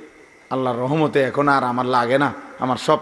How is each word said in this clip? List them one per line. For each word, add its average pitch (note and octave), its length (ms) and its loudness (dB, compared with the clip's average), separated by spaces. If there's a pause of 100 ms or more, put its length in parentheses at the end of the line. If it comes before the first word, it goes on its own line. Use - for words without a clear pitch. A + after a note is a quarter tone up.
(500)
আল্লাহর B2+ 280 -2
রহমতে C#3+ 440 2
এখন C3+ 260 0
আর C3+ 160 2
আমার B2 220 -2
লাগে B2 320 2
না, C#3 140 0 (260)
আমার B2+ 180 -2
সব D#3 260 0